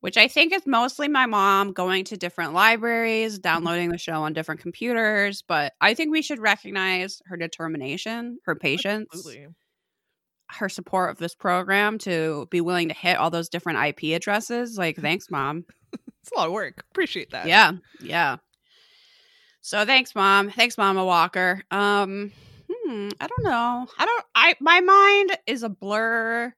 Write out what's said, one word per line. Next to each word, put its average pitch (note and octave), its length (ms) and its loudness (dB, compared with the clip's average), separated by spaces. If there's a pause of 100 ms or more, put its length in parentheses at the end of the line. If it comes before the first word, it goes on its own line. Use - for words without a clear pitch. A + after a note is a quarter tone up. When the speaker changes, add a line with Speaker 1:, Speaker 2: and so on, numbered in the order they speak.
Speaker 1:
which - 160 -4
I A3 100 8
think D#4 260 2
is F#4+ 140 -2
mostly B3+ 400 0
my C4+ 200 2
mom G3 480 2
going F#3 320 0
to G#3+ 100 -12
different E3+ 380 -6
libraries, A3+ 840 2
downloading E3+ 520 0
the F3 80 -4
show D#3+ 260 -6
on D#3 80 -4
different D#3 280 -6
computers. G#3+ 880 -2
But D3 340 -2
I G#3 140 4
think D#4 160 -2
we D#4 120 0
should C#4 180 -6
recognize G3 840 -2
her F3+ 100 -12
determination, E3 1080 -8
her E3 100 -2
patience, F#3+ 580 -4
Speaker 2:
Absolutely. D#3 320 -16 (1040)
Speaker 1:
her - 180 -6
support F#3 420 -2
of - 80 -10
this E3+ 160 -8
program G3 640 0
to D#3+ 520 -2
be F3 100 0
willing E3+ 280 0
to D#3+ 60 -6
hit F3+ 220 0
all E3 140 0
those E3+ 180 -4
different E3+ 300 -4
I D3 140 0
P D#3 220 -4
addresses. A3+ 640 -4
Like, E3+ 200 -2
Speaker 2:
<laughs> F3 40 -14
Speaker 1:
thanks, D#3 300 -4
Mom. D3+ 340 -4 (580)
Speaker 2:
It's - 100 -18
a A#4+ 60 -4
lot F#3 100 0
of E3+ 40 -6
work. G3 380 -8
Appreciate - 400 -4
that. - 160 -8
Speaker 1:
Yeah, F3+ 260 8 (280)
yeah. D3+ 360 -2 (1200)
So, G#3 260 -2
"Thanks, B3+ 280 2
Mom. G3 360 4
Thanks, A#3 260 0
Mama F#3+ 280 2
Walker." F3+ 680 2
Um, G3+ 640 0 (360)
hmm, C#4+ 400 -6 (120)
I - 80 -8
don't B4 160 -6
know. B3 420 -2 (100)
I - 80 0
don't, A#4 200 -2 (100)
I, C#4 260 6
my E4 200 6
mind G4 680 6
is C4 160 -4
a A#3 60 -6
blur. A3+ 880 -2